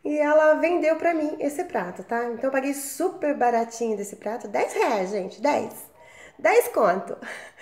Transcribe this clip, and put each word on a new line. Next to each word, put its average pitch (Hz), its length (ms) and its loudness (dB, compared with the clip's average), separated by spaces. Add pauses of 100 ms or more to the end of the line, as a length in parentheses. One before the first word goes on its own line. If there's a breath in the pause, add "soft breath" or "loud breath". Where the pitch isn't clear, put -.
e 302 140 -2
ela 311 380 6
vendeu 320 400 2
pra 339 180 0
mim 302 260 -2
esse 294 260 -2
prato, 185 380 -6
tá? 233 220 -4
Então 233 200 -6
eu 262 60 0
paguei 277 220 -2
super 302 600 -2
baratinho 233 600 0
desse 202 200 -8
prato, 220 320 -8
dez 208 260 -2
reais, 220 380 0
gente, 190 280 -6
dez. - 320 0 (680 loud breath)
Dez 453 300 4
conto. 196 460 2 (460 loud breath)